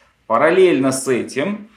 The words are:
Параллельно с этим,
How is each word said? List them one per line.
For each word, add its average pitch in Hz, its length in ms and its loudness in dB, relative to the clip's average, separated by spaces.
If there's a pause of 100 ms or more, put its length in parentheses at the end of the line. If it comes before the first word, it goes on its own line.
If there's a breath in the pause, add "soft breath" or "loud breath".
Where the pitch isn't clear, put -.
(260 soft breath)
Параллельно 147 640 2
с 127 160 -6
этим, 135 720 -4